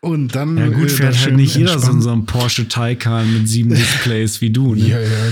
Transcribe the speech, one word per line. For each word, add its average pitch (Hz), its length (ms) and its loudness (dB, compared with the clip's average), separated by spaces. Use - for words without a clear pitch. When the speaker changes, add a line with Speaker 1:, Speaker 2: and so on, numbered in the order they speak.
Speaker 1:
und 151 320 -4
dann, 151 240 -2
Speaker 2:
Ja 120 100 2
gut, 123 160 0
Speaker 1:
äh, 147 40 0
Speaker 2:
fährt 135 260 0
Speaker 1:
da - 40 2
Speaker 2:
halt 131 60 2
Speaker 1:
schön 135 120 2
Speaker 2:
nicht 135 200 4
jeder 170 140 4
so, 170 60 0
Speaker 1:
entspannen. 123 260 2
Speaker 2:
so 117 100 0
einen 110 140 0
Porsche 120 420 -2
Taycan 117 640 -2
mit 110 160 0
sieben 117 220 0
Speaker 1:
<laughs> 113 40 2
Speaker 2:
Displays 117 680 -2
wie 113 80 0
du, 123 240 0
ne? 104 140 2
Speaker 1:
Ja, 120 120 0
ja, 110 320 -2